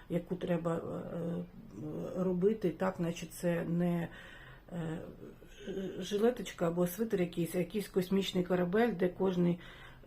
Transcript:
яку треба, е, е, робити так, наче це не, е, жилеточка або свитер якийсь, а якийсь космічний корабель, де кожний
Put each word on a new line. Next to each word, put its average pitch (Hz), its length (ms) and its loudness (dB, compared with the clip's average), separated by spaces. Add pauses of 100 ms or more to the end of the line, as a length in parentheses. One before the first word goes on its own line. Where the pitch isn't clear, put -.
яку 175 280 0
треба, 170 400 0
е, - 400 -6
е, 175 280 -2 (720)
робити 185 540 4
так, 190 300 0
наче 170 260 -2
це 170 380 0
не, 170 440 2 (640)
е, 160 260 -4 (1000)
жилеточка 202 720 0
або 175 180 4
свитер 208 340 0
якийсь, 175 340 0
а 180 40 2
якийсь 190 300 -2
космічний 185 560 2
корабель, 185 540 4
де 185 100 4
кожний 180 500 4 (480)